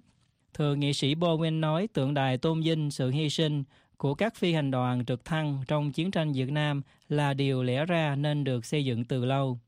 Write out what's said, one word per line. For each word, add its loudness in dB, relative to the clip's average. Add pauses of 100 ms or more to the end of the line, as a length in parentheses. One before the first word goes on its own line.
(540)
Thượng 0
nghị 2
sĩ 0
Bowen 2
nói 0
tượng 0
đài 2
tôn 0
vinh 2
sự -2
hy 0
sinh 2 (340)
của 0
các -2
phi 0
hành 0
đoàn 0
trực -4
thăng -2
trong 0
chiến -2
tranh 0
Việt -2
Nam 0 (280)
là 2
điều 0
lẽ 0
ra 0
nên 0
được -2
xây -2
dựng -2
từ -2
lâu. 0